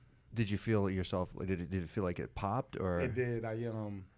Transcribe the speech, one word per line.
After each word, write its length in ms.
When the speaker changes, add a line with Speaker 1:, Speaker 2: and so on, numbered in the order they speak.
Speaker 1:
Did 160
you 100
feel 280
it 80
yourself? 400
Like, 140
did 120
it, 100
did 120
it 80
feel 140
like 160
it 140
popped, 440
or? 220
Speaker 2:
It 140
did. 300
I, 200
um, 400